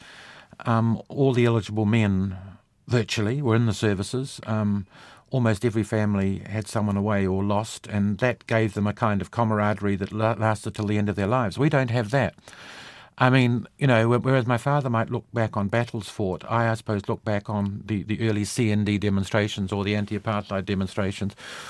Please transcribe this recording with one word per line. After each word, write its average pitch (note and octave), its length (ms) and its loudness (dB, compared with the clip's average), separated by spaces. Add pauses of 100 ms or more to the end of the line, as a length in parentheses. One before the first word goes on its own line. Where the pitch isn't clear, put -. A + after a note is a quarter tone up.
(640)
Um, A2+ 440 2
all C#3 240 2
the A#2+ 120 4
eligible A2 420 2
men, G2 500 2 (500)
virtually, A#2 560 0
were A2+ 140 4
in A#2 100 4
the G#2 80 0
services. G#2+ 720 -2
Um, G#2 400 -2 (440)
almost A#2 340 2
every A2+ 180 2
family G2 680 0
had G#2+ 200 -6
someone G#2 280 0
away G2+ 300 2
or F#2+ 160 0
lost, G2+ 460 -4
and G2+ 300 0
that B2 280 -2
gave A2+ 280 2
them G#2 120 0
a G#2 60 0
kind G#2 280 0
of F2+ 120 -8
camaraderie G#2 640 0
that F#2+ 160 -6
la-, A2 260 0
lasted A2 380 -2
till G#2 100 -2
the G#2 120 0
end G#2 100 0
of G#2 80 -2
their G2+ 100 0
lives. A2 320 0
We C#3+ 100 2
don't C3+ 220 2
have A2+ 220 0
that. B2 240 0 (800)
I B2+ 140 4
mean, B2 380 2 (100)
you D3 80 2
know, A#2 220 6
wh-, A#2+ 160 2
whereas C3 200 2
my A#2 140 0
father C#3 320 0
might A2+ 180 0
look A#2 240 -6
back A2+ 240 -2
on G2+ 120 0
battles A#2 400 -2
fought, F#2 400 -4
I, A2+ 200 2
I A2+ 60 0
suppose, G#2+ 340 -4
look G#2+ 160 -6
back G2+ 240 -2
on G2+ 380 -4
the, G2+ 160 -2
the A2 260 -2
early G#2 160 0
C A2 280 0
N G#2 120 2
D G#2 140 2
demonstrations G2+ 720 0
or G2+ 140 -2
the G#2 100 0
anti-apartheid G#2 680 -4
demonstrations. G2 720 -2 (340)